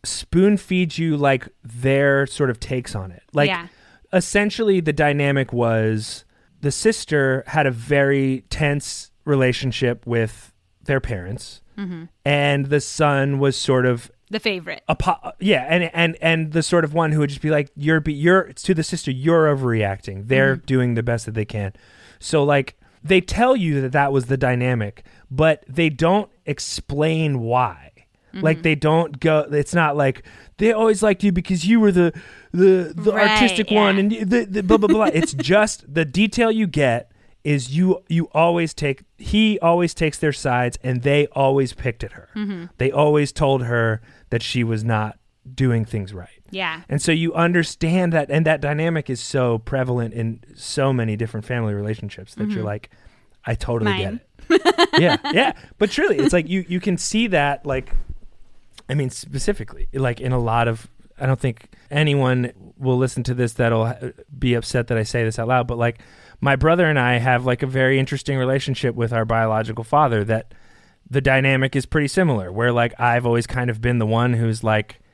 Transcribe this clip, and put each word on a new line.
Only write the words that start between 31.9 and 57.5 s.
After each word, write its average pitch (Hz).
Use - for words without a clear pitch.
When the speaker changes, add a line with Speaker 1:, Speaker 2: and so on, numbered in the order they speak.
Speaker 1:
the, 175
the, 180
the 170
Speaker 2:
Right, 208
Speaker 1:
artistic 214
one," 202
Speaker 2:
yeah. 220
Speaker 1:
and 185
the, 240
the 196
blah, 214
blah, 202
blah. 214
Speaker 2:
<laughs> -
Speaker 1:
It's 170
just 147
the 160
detail 214
you 220
get 131
is 139
you, 185
you 165
always 170
take, 139
he 214
always 170
takes 156
their 151
sides, 123
and 127
they 143
always 135
picked -
at -
her. -
Speaker 2:
Mm-hmm. 196
Speaker 1:
They 131
always 147
told 135
her 117
that 117
she 123
was 113
not 107
doing 117
things 101
right. 90
Speaker 2:
Yeah. 175
Speaker 1:
And -
so -
you 165
understand 170
that, 151
and 147
that 156
dynamic 151
is 127
so 123
prevalent 123
in 113
so 135
many 113
different 110
family 117
relationships 104
that 208
you're 202
Speaker 2:
Mm-hmm. 104
Speaker 1:
like, 104
"I 120
totally 113
Speaker 2:
Mine. 95
Speaker 1:
get 339
it." 339
Speaker 2:
<laughs> 320
Speaker 1:
Yeah, 214
yeah. 262
But 202
truly, 320
it's -
like 160
you, 185
you 175
can 180
see 226
that, 143